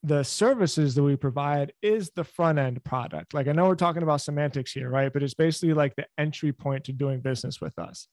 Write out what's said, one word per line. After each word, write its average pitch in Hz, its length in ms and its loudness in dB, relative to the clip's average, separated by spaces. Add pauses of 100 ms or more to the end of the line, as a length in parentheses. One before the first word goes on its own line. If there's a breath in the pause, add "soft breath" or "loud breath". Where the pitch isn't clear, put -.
the 147 180 2
services 170 720 2
that 143 80 4
we 143 140 4
provide 143 560 -2 (100)
is 214 280 0
the 170 140 -6
front 160 340 2
end 127 260 -2
product. 120 500 -6
Like, 143 140 0
I 147 40 0
know 175 140 4
we're 185 80 6
talking 170 280 0
about 151 180 2
semantics 147 520 -4
here, 127 180 -8
right? 135 220 2
But 143 100 0
it's 135 120 -4
basically, 160 400 2
like, 143 220 2
the - 100 -6 (100)
entry 151 360 -2
point 139 320 -4
to 135 80 -8
doing 135 280 -2
business 131 400 -4
with - 180 -10
us. - 340 -12